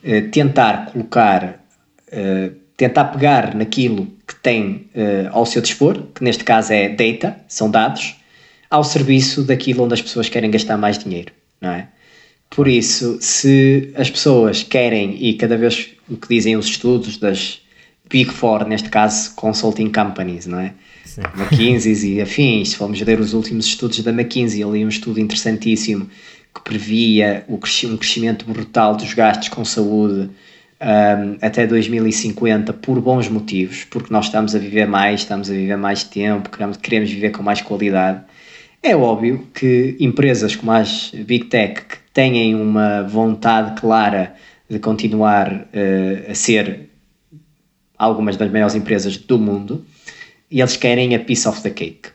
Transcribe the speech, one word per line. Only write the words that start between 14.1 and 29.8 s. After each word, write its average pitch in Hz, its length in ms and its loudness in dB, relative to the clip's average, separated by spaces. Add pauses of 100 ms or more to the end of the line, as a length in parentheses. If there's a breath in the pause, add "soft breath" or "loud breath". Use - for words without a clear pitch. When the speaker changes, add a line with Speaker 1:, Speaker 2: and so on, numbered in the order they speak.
Speaker 1:
querem, 110 600 0
e 113 100 0
cada 113 240 0
vez 117 320 0 (200)
o - 60 -8
que - 120 -16
dizem 110 280 2
os 107 100 -2
estudos 120 520 -2
das - 440 -4 (480 soft breath)
Big 131 220 0
Four, 107 360 0
neste 107 220 -4
caso - 460 0
consulting 107 560 -2
companies, 95 560 -4
não 90 120 -6
é? 95 140 -6 (300 loud breath)
Speaker 2:
Sim. - 180 -16 (140)
Speaker 1:
McKinsey 110 800 2
e 101 60 0
afins, 110 480 0
se - 60 -6
formos 101 260 -6
ler 110 180 2
os 104 140 -2
últimos 110 320 -2
estudos - 360 -4
da 113 100 -2
McKinsey, 117 500 -2
eu 104 120 -2
li 107 100 0
um 107 40 0
estudo 107 320 -4
interessantíssimo 107 880 -2 (460 loud breath)
que - 80 -18
previa 107 840 2
o 107 100 -6
cresci-, - 300 -4
um 110 100 -4
crescimento 113 480 -2
brutal 110 500 0
dos - 180 -8
gastos 110 360 2
com 120 160 -8
saúde, 104 640 0 (500 loud breath)